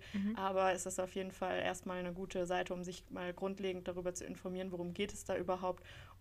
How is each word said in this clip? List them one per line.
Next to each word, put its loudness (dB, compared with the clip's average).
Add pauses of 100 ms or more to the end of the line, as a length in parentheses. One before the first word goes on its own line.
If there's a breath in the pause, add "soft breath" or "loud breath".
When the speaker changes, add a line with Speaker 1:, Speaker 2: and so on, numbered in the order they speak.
(140)
Speaker 1:
Mhm. 2
Speaker 2:
Aber 6
es 0
ist 0
auf 0
jeden -2
Fall 0
erstmal 0
eine -2
gute 0
Seite, 2
um -2
sich -6
mal -2
grundlegend -2
darüber 0
zu -6
informieren, -4
worum -2
geht 0
es -8
da 2
überhaupt. 2 (380 loud breath)